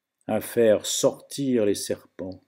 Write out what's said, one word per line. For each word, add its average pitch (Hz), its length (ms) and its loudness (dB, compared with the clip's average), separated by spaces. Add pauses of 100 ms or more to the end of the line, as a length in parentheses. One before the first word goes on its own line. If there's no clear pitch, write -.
(260)
à 107 160 -2
faire 110 460 2
sortir 127 760 -2
les 101 100 2
serpents. - 720 -10